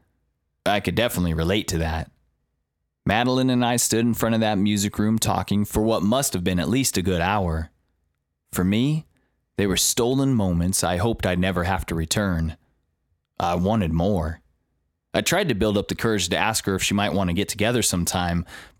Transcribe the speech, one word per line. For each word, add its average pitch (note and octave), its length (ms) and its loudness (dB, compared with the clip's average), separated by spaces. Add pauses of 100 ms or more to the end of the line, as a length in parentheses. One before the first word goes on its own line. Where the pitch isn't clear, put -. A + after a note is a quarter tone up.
(640)
I G2+ 140 2
could F#2+ 160 -2
definitely F2+ 400 0
relate E2+ 340 0
to E2+ 100 -2
that. D#2+ 340 -4 (920)
Madeline B2+ 460 2
and B2 140 2
I B2 120 0
stood A#2 300 0
in A#2 80 2
front A2+ 220 0
of A2 40 2
that G#2+ 160 2
music G#2 440 0
room G#2+ 180 2
talking G2+ 460 0
for G#2+ 180 -2
what A2 220 0
must A#2+ 280 0
have F2+ 120 -4
been F2+ 160 0
at D2 80 -2
least B2+ 280 0
a G2 60 -2
good F2+ 180 0
hour. F2 500 0 (840)
For F#2 120 0
me, B2+ 400 0 (540)
they G2 80 2
were F#2 100 2
stolen C3+ 560 2
moments F#2 500 0
I F2 140 0
hoped A2 300 0
I'd F2+ 120 2
never F2+ 260 0
have F2+ 220 -2
to F2 80 -4
return. E2 640 0 (840)
I F2 180 0
wanted F#2 360 2
more. E2+ 480 -2 (720)
I G2 80 0
tried F3+ 280 0
to A#2+ 60 2
build G#2 220 0
up G2 120 -2
the - 60 -2
courage G#2 340 -2
to F2+ 80 0
ask G#2 300 0
her G2 80 0
if F#2 80 -2
she - 120 0
might G2+ 180 0
want F#2 160 0
to E2+ 60 0
get F#2+ 140 -2
together A#2 340 0
sometime, F2 600 -2 (360)